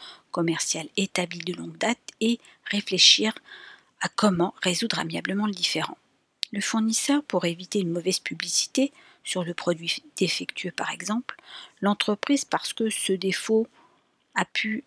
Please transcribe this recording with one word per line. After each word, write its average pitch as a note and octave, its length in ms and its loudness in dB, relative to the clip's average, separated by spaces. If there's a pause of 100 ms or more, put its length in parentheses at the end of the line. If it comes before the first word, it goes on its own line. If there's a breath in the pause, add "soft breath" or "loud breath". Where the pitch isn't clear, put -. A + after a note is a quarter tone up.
(320 loud breath)
commerciale E3 640 0
établie F3+ 420 -2
de F3 160 -6
longue E3+ 240 -10
date G#3+ 200 0 (220)
et A3+ 200 2 (240 loud breath)
réfléchir G3+ 680 4 (680 loud breath)
à - 80 0
comment F#3+ 540 2
résoudre F#3 360 0
amiablement E3+ 480 -2
le G3+ 60 0
différend. - 460 -2 (540)
Le G3+ 80 -2
fournisseur, A3+ 640 2
pour - 220 0
éviter F3 340 -2
une F3 140 2
mauvaise F3 260 0
publicité - 760 0 (300 loud breath)
sur F3+ 220 -4
le F3 100 -6
produit E3+ 480 -2 (140)
défectueux - 560 -2
par - 180 -6
exemple, - 460 -4 (440 loud breath)
l'entreprise, G#3 640 2
parce - 280 -2
que A3 180 -2
ce - 220 -2
défaut G3 560 0 (640 soft breath)
a - 100 0
pu G#3+ 420 -4